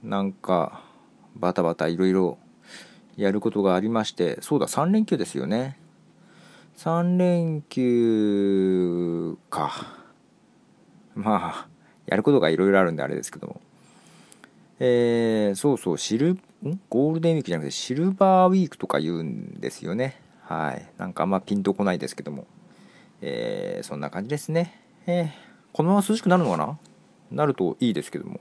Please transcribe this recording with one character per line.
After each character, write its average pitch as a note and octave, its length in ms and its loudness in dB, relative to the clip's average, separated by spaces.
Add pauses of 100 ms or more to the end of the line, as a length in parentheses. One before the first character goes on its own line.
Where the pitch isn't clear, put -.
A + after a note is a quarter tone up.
な G2+ 200 -4
ん G2 100 -4
か、 - 480 -2 (540)
バ F2+ 180 -2
タ F#2 100 -2
バ E2+ 120 0
タ D#2+ 120 -2
い E2+ 80 -2
ろ F#2 120 2
い F#2+ 40 4
ろ F#2 280 0 (760)
や G2 160 0
る G#2 80 0
こ G#2 120 -2
と G#2 100 0
が F#2+ 140 4
あ F#2 40 2
り G2+ 80 -2
ま A2+ 160 0
し - 80 -6
て、 F2 300 -4
そ - 160 -2
う - 20 2
だ、 - 80 0
三 D#3+ 240 0
連 A3 140 2
休 F#3+ 120 -2
で G#2+ 80 -2
す - 120 -10
よ C2 80 -4
ね。 B2 340 -4 (960)
三 F3 420 0
連 E3+ 440 2
休 G2 1800 2 (140)
か。 - 440 -6 (1200)
ま F#2+ 400 -2
あ、 - 120 -14 (380)
や - 120 0
る G#2+ 60 0
こ D3 80 4
と C#3 80 6
が D#2 100 4
い D#2+ 80 2
ろ F#2 100 4
い G2 40 4
ろ G2 80 6
あ F#2+ 40 6
る E2+ 80 2
ん D#2+ 40 -4
で C#2+ 80 -6
あ C2+ 40 -4
れ C#2+ 80 -4
で - 80 -6
す - 80 -12
け - 80 -16
ど - 80 -12
も。 - 140 -16 (1200)
え A#2 680 4
ー、 G2 40 -2
そ C#3+ 180 2
う A#2 40 0
そ - 160 -2
う、 D2+ 40 -4
シ G#2+ 200 -2
ル-、 E3 180 4 (300)
ん？ E3+ 140 -6 (100)
ゴ C#3 220 2
ー D#3+ 40 -2
ル E3 60 -2
デ E3 120 4
ン - 20 2
ウ D#3 40 0
ィ - 20 -4
ー - 20 -6
ク - 60 -8
じ F2 40 -2
ゃ E2+ 40 -2
な D#2 60 -4
く - 20 -6
て C#2 60 -6
シ - 220 -6
ル E3 180 0
バ F#3+ 360 6
ー - 20 6
ウ F#3 40 4
ィ F#3+ 100 4
ー E3 60 -2
ク - 80 -20
と - 100 -8
か C#2+ 140 0
言 E2 140 -2
う E2 80 -4
ん G1+ 360 -10
で A#1 120 -6
す - 140 -14
よ E2 80 -6
ね。 B2+ 280 -6 (240)
は D#2+ 260 -4
い。 - 260 -12
な F#2 100 -8
ん F2+ 60 -10
か - 100 -2
あ - 20 0
ん F#2 40 -2
ま F#2+ 120 0
ピ - 120 -4
ン G2+ 100 0
と G2 100 2
こ G2+ 100 -2
な G2+ 80 2
い E2+ 80 -2
で C2 80 -8
す - 80 -10
け - 80 -14
ど D2 80 -10
も。 C#2 160 -14 (760)
え G1+ 600 -6
ー、 - 20 -12
そ - 120 -10
ん - 20 -10
な D2 100 -6
感 F#2+ 140 -8
じ A2+ 60 -10
で D3 80 -4
す D#3 160 -8
ね。 E3+ 260 -2 (260)
え F3 180 0
ー、 D#3+ 60 -4 (440)
こ - 100 0
の E3 60 2
ま F#3+ 60 6
ま G3+ 120 4
涼 G#3+ 80 2
し A3+ 60 -6
く - 80 2
な F3+ 80 8
る F3 80 4
の A2+ 60 2
か F2 40 2
な？ E2 240 -2 (500)
な C#3 160 0
る C#3 100 2
と E2+ 260 0
い B2 80 2
い G#2+ 40 0
で D2+ 100 -2
す - 60 -12
け D2 100 -8
ど - 60 -12
も。 - 160 -12